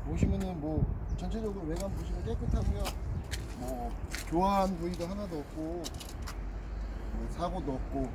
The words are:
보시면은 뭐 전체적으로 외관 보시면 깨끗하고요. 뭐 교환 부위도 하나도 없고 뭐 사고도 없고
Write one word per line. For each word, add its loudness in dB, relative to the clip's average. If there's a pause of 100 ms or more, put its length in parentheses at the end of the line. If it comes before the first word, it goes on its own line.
보시면은 4
뭐 4 (300)
전체적으로 -2
외관 0
보시면 -2
깨끗하고요. 2 (760)
뭐 -2 (380)
교환 6
부위도 -2
하나도 -2
없고 -6 (1500)
뭐 -2
사고도 0
없고 0